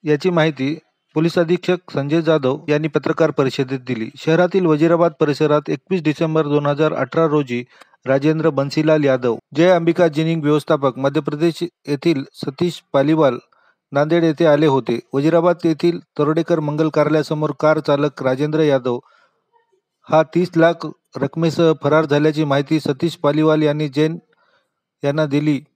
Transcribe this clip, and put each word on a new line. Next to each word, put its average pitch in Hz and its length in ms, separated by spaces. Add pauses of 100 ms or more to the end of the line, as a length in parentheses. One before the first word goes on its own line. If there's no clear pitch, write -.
याची 151 260
माहिती 156 480 (360)
पोलीस 160 240
अधीक्षक 175 380 (180)
संजय 143 280
जाधव 156 360 (100)
यांनी 151 200
पत्रकार 156 420
परिषदेत 135 500
दिली. 117 360
शहरातील 175 500
वजिराबाद 165 540
परिसरात 147 480
एकवीस 156 340
डिसेंबर 156 440
दोन 147 200
हजार 151 280
अठरा 160 320
रोजी 131 380 (420)
राजेंद्र 151 440
बन्सीलाल 151 540
यादव, 123 320 (200)
जय 170 120
अंबिका 170 400
जिनिंग 160 340
व्यवस्थापक, 143 560
मध्य 139 220
प्रदेश 151 420
येथील 143 600 (100)
सतीश - 480 (100)
पालीवाल 143 460 (540)
नांदेड 156 320
येथे 165 220
आले 147 200
होते. 127 340 (120)
वजिराबाद 165 520
येथील 170 340 (200)
तरोडेकर 160 420
मंगल 151 280
कार्यालयासमोर 151 720
कार 156 180
चालक 147 440
राजेंद्र 143 380
यादव 127 380 (1120)
हा 156 140
तीस 170 340
लाख 165 300 (300)
रकमेसह 160 560 (100)
फरार 156 220
झाल्याची 151 400
माहिती 143 360
सतीश 151 360
पालीवाल 156 460
यांनी 151 260
जैन 156 300 (840)
यांना 147 220
दिली. 147 340 (160)